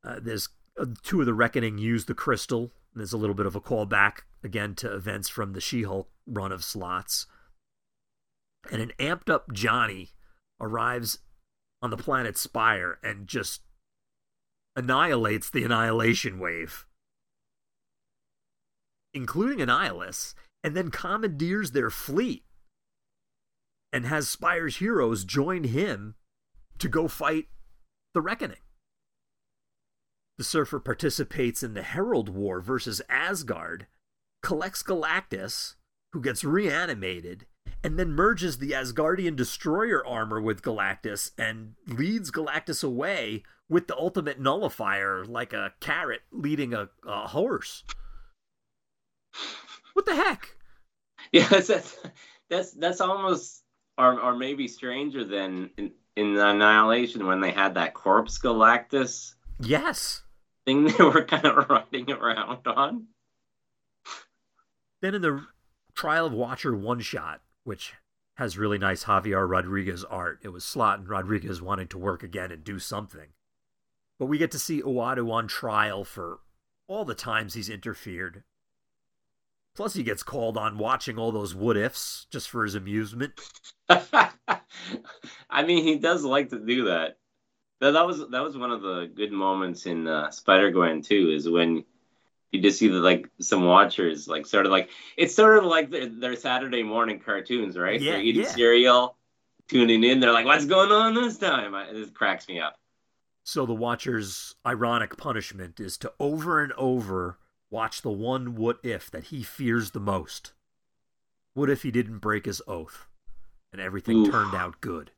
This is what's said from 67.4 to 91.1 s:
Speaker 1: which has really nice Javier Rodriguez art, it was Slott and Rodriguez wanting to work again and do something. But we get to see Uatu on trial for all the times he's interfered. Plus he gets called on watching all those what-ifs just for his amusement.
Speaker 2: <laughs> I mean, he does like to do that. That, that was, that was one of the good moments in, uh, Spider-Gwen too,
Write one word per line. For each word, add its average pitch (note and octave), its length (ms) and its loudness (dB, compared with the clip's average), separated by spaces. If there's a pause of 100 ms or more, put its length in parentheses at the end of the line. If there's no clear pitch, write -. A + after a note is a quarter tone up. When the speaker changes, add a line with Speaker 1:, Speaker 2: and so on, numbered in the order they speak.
Speaker 1:
which - 300 -12 (420)
has G2+ 200 -4
really G#2 200 0
nice F#2+ 260 0
Javier G2 460 2
Rodriguez F#2 560 -2
art, F2 380 -8
it G#2 60 -14
was F2+ 140 -14
Slott G#2 360 0
and F#2 100 -14
Rodriguez F#2+ 520 -4
wanting F#2 280 -6
to G2 80 -14
work F2+ 260 -4
again F#2 280 -10
and D#2+ 120 -16
do G2 160 -10
something. F2 540 -12 (840)
But C3 80 -4
we D3 100 0
get D#3+ 140 0
to D#3 80 -8
see D3+ 220 -4
Uatu B2 500 -2
on A2+ 160 0
trial G#2 560 -2
for F#2 360 -12 (480)
all G3+ 180 -6
the B2 100 -8
times A2 380 -6
he's G#2 160 -10
interfered. F#2+ 760 -10 (1300)
Plus G3+ 180 -6
he F#3 80 -4
gets A2+ 220 -4
called A#2 340 -4
on G#2 220 -4
watching A#2 400 -2
all A2+ 120 -2
those G#2 220 -4
what-ifs G#2 800 0
just - 180 -10
for A#2 140 -2
his G2+ 100 -4
amusement. G#2+ 600 -4 (300)
Speaker 2:
<laughs> - 260 -20
I F#3 420 6 (1300)
mean, E3+ 200 4
he D#3 160 4
does E3 240 2
like C#3 260 2
to A#2 100 -6
do A#2 260 0
that. E2+ 320 0 (640)
That, C#3 120 6
that E3 160 6
was, D#3 220 -6
that B2+ 120 -4
was C#3+ 160 -6
one B2 140 -4
of A2 100 -6
the F2+ 320 -4
good G#2 180 -4
moments F#2+ 540 -2
in, E2 220 -4
uh, D2+ 240 -2
Spider-Gwen F2+ 720 6
too, F#2+ 260 4